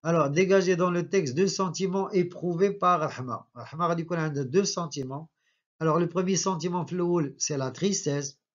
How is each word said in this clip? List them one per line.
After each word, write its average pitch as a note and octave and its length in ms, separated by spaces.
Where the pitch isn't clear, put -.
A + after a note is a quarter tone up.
Alors, D#3+ 280
dégagez F#3 440
dans F3+ 160
le F3 160
texte D#3+ 260
deux F#3 140
sentiments F#3+ 640
éprouvés F3 600
par F3+ 260
Rahma. B2+ 560
Rahma D3+ 320
غادي E3+ 140
يكون E3+ 160
عندها D3 260
deux E3+ 220
sentiments. D3 640
Alors, D#3+ 200
le E3+ 100
premier F#3 260
sentiment F3 520
في - 60
الأول, F3 440
c'est D3 200
la C3 120
tristesse. C#3+ 720